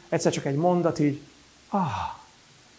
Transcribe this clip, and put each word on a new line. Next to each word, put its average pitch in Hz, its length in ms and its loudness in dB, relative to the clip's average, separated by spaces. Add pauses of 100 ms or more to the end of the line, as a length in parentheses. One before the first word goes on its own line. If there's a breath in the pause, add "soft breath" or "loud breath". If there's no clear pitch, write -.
egyszer 165 240 0
csak 151 120 -4
egy 139 120 -2
mondat 170 420 2
így, 143 220 0 (480)
ah, 165 500 -4 (600)